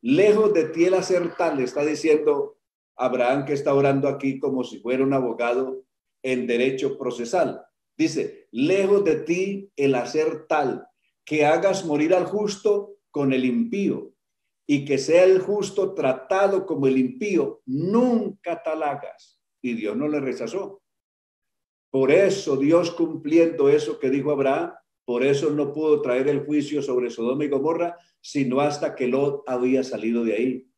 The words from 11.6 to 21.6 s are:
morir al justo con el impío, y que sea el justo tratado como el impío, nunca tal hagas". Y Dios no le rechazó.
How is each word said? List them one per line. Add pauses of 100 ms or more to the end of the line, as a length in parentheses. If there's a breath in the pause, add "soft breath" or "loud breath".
morir
al
justo (120)
con
el
impío, (540)
y
que
sea
el
justo
tratado
como
el
impío,
nunca
tal
hagas". (220)
Y
Dios
no
le
rechazó. (1080)